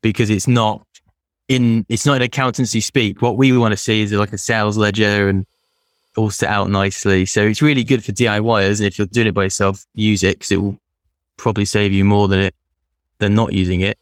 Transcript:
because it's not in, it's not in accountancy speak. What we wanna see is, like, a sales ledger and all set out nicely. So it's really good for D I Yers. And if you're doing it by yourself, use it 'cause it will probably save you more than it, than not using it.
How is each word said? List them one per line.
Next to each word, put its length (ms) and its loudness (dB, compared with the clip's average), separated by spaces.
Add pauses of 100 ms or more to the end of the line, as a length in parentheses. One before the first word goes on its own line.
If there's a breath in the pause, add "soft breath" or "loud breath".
because 260 0
it's 200 -2
not 360 0 (640)
in, 400 0
it's 160 -4
not 120 2
in 60 0
accountancy 580 -2
speak. 420 -2
What 140 0
we 200 4
wanna 200 2
see 260 -2
is, 100 -2
like, 200 -2
a 60 -10
sales 380 -2
ledger 520 2
and 180 0 (720)
all 140 0
set 200 -4
out 180 -2
nicely. 580 0
So 200 0
it's 160 0
really 220 2
good 200 0
for 60 -8
D 160 0
I 140 0
Yers. 400 0
And 80 0
if 100 -6
you're 80 0
doing 220 0
it 60 -2
by 100 0
yourself, 500 -2
use 300 0
it 160 0
'cause 100 -8
it 100 0
will 160 -4 (600)
probably 280 -2
save 280 0
you 120 2
more 220 4
than 140 0
it, 140 -2 (640)
than 180 0
not 160 0
using 300 0
it. 200 -2